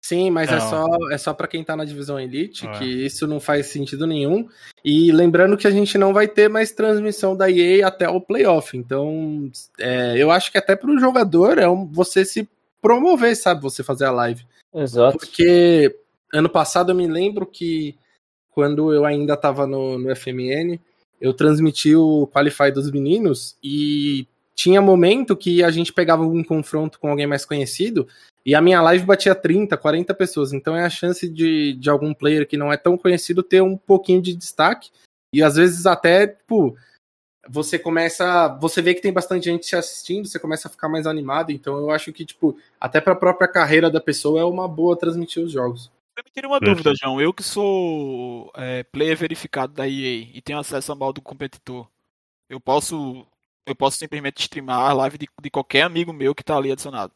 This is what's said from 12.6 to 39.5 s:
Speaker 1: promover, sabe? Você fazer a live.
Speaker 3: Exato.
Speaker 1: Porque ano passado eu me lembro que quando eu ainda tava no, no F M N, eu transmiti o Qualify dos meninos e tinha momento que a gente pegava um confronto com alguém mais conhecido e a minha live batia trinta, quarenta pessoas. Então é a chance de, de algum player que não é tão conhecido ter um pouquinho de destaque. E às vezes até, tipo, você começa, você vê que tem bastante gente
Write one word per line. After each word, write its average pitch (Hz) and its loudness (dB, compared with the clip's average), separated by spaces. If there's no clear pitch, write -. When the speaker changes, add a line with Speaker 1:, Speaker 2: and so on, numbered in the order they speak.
Speaker 1:
promover, 240 4
sabe? 175 0
Você 135 -6
fazer 139 -2
a 135 2
live. 120 -2
Speaker 3:
Exato. 135 2
Speaker 1:
Porque 175 4
ano 151 2
passado 175 0
eu 180 2
me 180 0
lembro 185 -2
que 160 -6
quando 151 0
eu 147 4
ainda 147 0
tava 143 0
no, 131 -4
no 127 -4
F 131 -6
M 127 -6
N, 165 -4
eu 131 0
transmiti 151 2
o 156 4
Qualify 143 2
dos 135 -4
meninos 143 -2
e 143 -4
tinha 190 4
momento 196 4
que 175 0
a 170 4
gente 165 -2
pegava 165 2
um 165 -2
confronto 156 -4
com 156 -6
alguém 143 -2
mais 143 -4
conhecido 151 -4
e 135 2
a 151 6
minha 175 6
live 175 4
batia 190 4
trinta, 185 0
quarenta 165 -2
pessoas. 160 -4
Então 143 -4
é 170 -2
a 175 -2
chance 175 -6
de, 160 -2
de 127 -4
algum 147 0
player 147 0
que - -6
não 147 -2
é 147 0
tão 180 0
conhecido 180 0
ter 185 4
um 190 0
pouquinho 190 2
de 180 -6
destaque. - -2
E 147 2
às 151 4
vezes 175 2
até, 180 4
tipo, 202 -2
você 151 -6
começa, 165 0
você 165 -2
vê 175 2
que 175 -8
tem 196 -2
bastante 180 -4
gente 170 -4